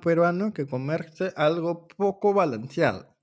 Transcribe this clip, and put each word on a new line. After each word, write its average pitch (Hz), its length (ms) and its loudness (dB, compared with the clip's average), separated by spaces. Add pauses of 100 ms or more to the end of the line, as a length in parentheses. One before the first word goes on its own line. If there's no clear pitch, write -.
peruano 175 500 2
que 143 140 -6
comerse 156 720 -6
algo 165 500 0
poco 196 480 0
balanceado. 131 880 0